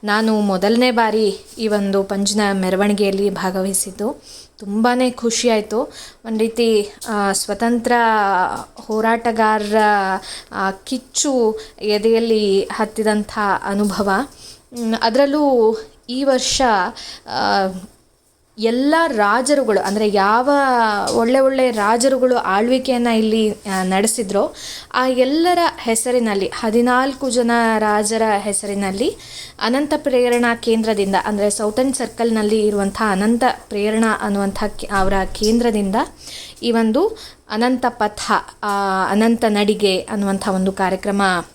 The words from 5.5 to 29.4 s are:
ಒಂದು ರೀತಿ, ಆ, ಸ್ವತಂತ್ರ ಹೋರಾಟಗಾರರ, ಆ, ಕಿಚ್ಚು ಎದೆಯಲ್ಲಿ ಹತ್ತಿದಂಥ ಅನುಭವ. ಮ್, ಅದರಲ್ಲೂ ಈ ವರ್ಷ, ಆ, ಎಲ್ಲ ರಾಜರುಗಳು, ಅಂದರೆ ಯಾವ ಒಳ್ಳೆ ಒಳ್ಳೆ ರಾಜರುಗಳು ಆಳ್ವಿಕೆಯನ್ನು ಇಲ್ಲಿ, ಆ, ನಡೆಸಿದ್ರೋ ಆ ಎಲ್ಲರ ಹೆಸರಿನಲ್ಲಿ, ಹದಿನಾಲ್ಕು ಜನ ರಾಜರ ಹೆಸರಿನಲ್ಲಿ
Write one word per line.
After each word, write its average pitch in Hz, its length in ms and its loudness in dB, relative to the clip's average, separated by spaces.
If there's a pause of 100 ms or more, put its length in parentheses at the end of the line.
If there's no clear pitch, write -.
ಒಂದು 220 140 -4
ರೀತಿ, 226 560 0 (140)
ಆ, 202 220 0
ಸ್ವತಂತ್ರ 233 600 -2 (840)
ಹೋರಾಟಗಾರರ, 220 1000 0 (760)
ಆ, 196 200 -4
ಕಿಚ್ಚು 240 920 -2 (200)
ಎದೆಯಲ್ಲಿ 214 800 2
ಹತ್ತಿದಂಥ 214 760 -2 (240)
ಅನುಭವ. 196 460 -2 (680)
ಮ್, 226 220 -2
ಅದರಲ್ಲೂ 262 760 2 (320)
ಈ 254 140 -4
ವರ್ಷ, 262 380 0 (680)
ಆ, 202 400 0 (920)
ಎಲ್ಲ 247 360 2 (120)
ರಾಜರುಗಳು, 233 720 2
ಅಂದರೆ 208 300 -2
ಯಾವ 208 400 2 (640)
ಒಳ್ಳೆ 233 260 2
ಒಳ್ಳೆ 262 320 2
ರಾಜರುಗಳು 240 680 2
ಆಳ್ವಿಕೆಯನ್ನು 240 800 0
ಇಲ್ಲಿ, 220 340 2
ಆ, 196 320 -4
ನಡೆಸಿದ್ರೋ 202 720 0 (400)
ಆ 254 140 0
ಎಲ್ಲರ 294 520 2 (180)
ಹೆಸರಿನಲ್ಲಿ, 226 840 0
ಹದಿನಾಲ್ಕು 247 680 0
ಜನ 233 220 2 (260)
ರಾಜರ 214 440 0 (160)
ಹೆಸರಿನಲ್ಲಿ 202 800 -4 (420)